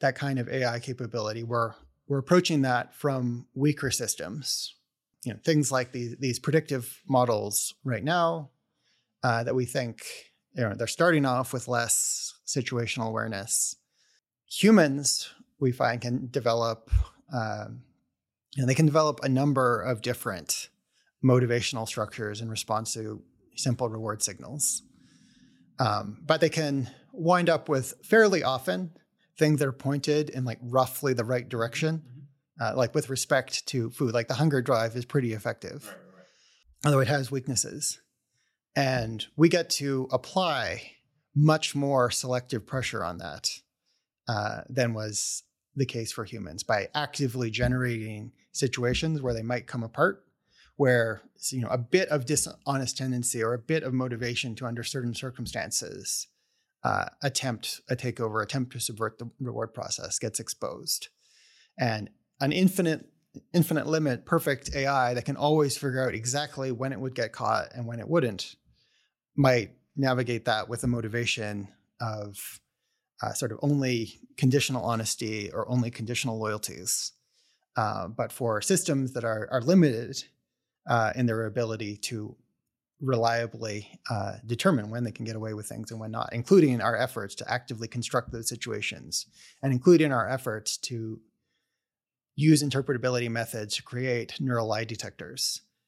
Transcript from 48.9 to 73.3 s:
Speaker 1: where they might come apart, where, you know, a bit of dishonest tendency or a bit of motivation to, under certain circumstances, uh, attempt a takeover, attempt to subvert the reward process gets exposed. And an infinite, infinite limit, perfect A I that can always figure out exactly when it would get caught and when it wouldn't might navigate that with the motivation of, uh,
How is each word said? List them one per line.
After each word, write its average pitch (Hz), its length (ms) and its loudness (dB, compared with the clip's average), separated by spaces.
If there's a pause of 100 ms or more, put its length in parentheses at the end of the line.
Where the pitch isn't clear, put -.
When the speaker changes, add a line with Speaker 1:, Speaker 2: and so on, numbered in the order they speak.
Speaker 1:
where 123 100 0
they 113 100 -4
might 120 240 -4
come 120 160 -6
apart, 151 420 0 (520)
where, 120 460 4 (280)
you 131 100 -4
know, 113 80 -2
a 123 100 0
bit 180 320 2
of 139 160 0
dishonest 135 720 -2
tendency 123 440 -2
or 113 120 0
a 123 40 -4
bit 160 240 -2
of 127 120 -2
motivation 120 640 -2
to, 131 100 -8
under 117 160 -4
certain 120 320 -4
circumstances, - 1120 -6 (580)
uh, - 220 0 (160)
attempt 127 640 -4
a 123 80 0
takeover, 113 460 -2
attempt 123 300 -4
to 123 80 -10
subvert 110 380 -4
the 117 120 -12 (100)
reward 113 320 -6
process - 460 -6
gets 113 220 -4
exposed. - 680 -6 (720)
And 110 320 0 (300)
an 139 120 2
infinite, 180 540 2 (460)
infinite 160 340 2
limit, 151 380 0
perfect 147 500 0
A 139 120 0
I 131 280 2
that 123 120 -4
can 139 100 -4
always 147 400 4
figure 131 260 -2
out 127 120 -2
exactly 131 580 -4
when 131 200 -6
it 95 80 -8
would 131 140 -6
get 113 180 -4
caught 110 420 0
and 117 120 -6
when 117 140 -8
it - 80 -10
wouldn't 123 480 0 (800)
might 127 360 4 (240)
navigate 123 500 0
that 110 220 0
with 113 120 -6
the 131 60 -2
motivation 107 840 -2 (320)
of, 107 600 -8 (640)
uh, 107 120 -4